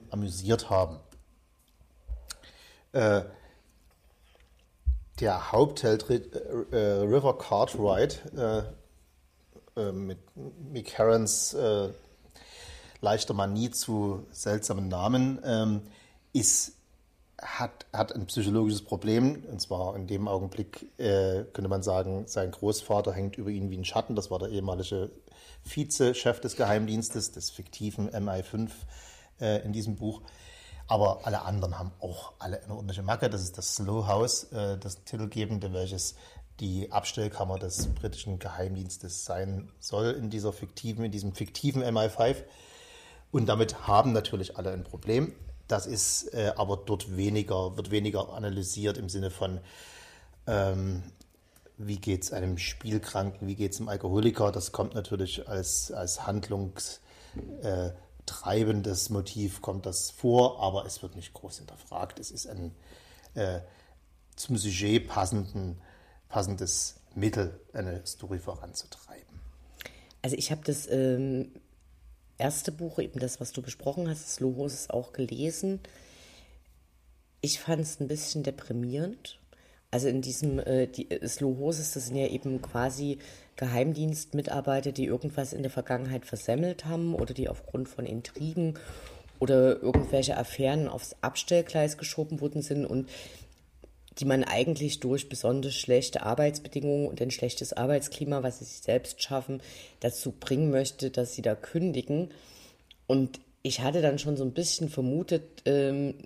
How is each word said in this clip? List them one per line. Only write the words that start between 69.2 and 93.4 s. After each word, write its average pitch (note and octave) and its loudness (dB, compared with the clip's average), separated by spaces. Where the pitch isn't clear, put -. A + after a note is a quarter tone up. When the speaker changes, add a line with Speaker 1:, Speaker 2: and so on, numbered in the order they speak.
Speaker 2:
Also C3 -2
ich B2+ -4
hab D3+ -4
das, - -2
ähm, C3 2
erste D3 0
Buch, E3 -6
eben - -4
das, B2+ -4
was - -8
du B2+ -6
besprochen C#3 -4
hast, D#3 -6
Slow C3 0
Horses, C3+ -6
auch B2 -2
gelesen. D3+ -2
Ich - 0
fand's D#3 -2
ein C#3 -2
bisschen D3+ -4
deprimierend. C3+ -4
Also B2+ 2
in B2+ 2
diesem, C3+ -2
äh, C3 4
die, - -8
äh, F2 -2
Slow C3 0
Horses, D3+ -2
das B2+ -6
sind B2 -4
ja C3+ 2
eben C3 -2
quasi C3+ -2
Geheimdienstmitarbeiter, C#3+ 0
die C3 -2
irgendwas C#3 -2
in - -4
der C3 -2
Vergangenheit B2+ -2
versemmelt D3 -2
haben E3 0
oder - -2
die C3 -2
aufgrund - -6
von - -8
Intrigen D#3 -2
oder C3 8
irgendwelche C3+ 4
Affären C3+ 0
aufs - -8
Abstellgleis D3+ 2
geschoben D3+ -4
worden D3 0
sind. C#3+ 0
Und C3 0